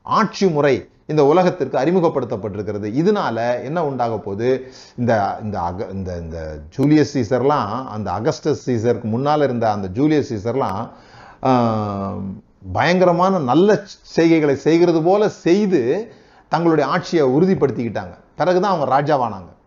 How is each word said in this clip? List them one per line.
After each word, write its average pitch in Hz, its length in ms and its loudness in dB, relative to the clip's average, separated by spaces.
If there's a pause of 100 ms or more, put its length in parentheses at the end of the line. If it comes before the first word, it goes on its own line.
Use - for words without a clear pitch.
ஆட்சி 190 460 0
முறை 143 380 2 (200)
இந்த 151 200 2
உலகத்திற்கு 170 520 2
அறிமுகப்படுத்தப்பட்டிருக்கிறது. 110 1120 -2
இதனால 123 720 0
என்ன 156 220 -4
உண்டாக 120 320 -2
போகுது? 107 540 -2 (240)
இந்த, 110 480 0
இந்த 101 160 -6
அக-, 90 320 -6
இந்த, 92 260 -8
இந்த 80 420 -10 (100)
ஜூலியஸ் 143 480 2
சீசர்லாம், 127 720 0
அந்த 104 240 -8
அகஸ்டஸ் 131 540 -2
சீசருக்கு 117 380 0
முன்னால 139 400 0
இருந்த 117 280 0
அந்த 101 160 -4
ஜூலியஸ் 131 460 0
சீசர்லாம், 113 560 -4 (540)
ஆ, 107 720 0 (600)
பயங்கரமான 180 640 2
நல்ல 175 460 2 (320)
செய்கைகளை 165 380 4
செய்கிறது 165 500 2
போல 196 260 2
செய்து 185 840 0 (360)
தங்களுடைய 156 400 2
ஆட்சியை 165 360 0
உறுதிப்படுத்திக்கிட்டாங்க. 127 880 0 (220)
பிறகுதான் 180 440 0
அவங்க 135 220 2
ராஜாவானாங்க. 117 480 -2 (180)